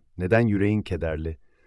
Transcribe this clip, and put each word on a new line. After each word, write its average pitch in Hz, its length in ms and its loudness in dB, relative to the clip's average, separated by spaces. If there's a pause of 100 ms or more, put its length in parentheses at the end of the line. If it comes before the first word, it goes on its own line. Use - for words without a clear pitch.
(180)
Neden 92 240 2
yüreğin 104 400 2
kederli? 80 560 -6 (300)